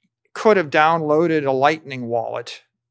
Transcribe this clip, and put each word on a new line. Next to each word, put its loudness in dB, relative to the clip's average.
could 2
have -2
downloaded 2
a -2
Lightning -2
wallet -8